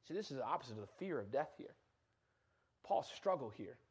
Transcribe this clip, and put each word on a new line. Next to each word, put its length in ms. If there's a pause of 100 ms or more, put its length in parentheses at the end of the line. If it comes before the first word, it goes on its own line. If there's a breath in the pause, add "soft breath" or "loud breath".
See, 80
this 180
is 60
the 60
opposite 300
of 80
the 60 (100)
fear 200
of 140
death 260
here. 180 (1080)
Paul's 240
struggle 440
here 260 (140)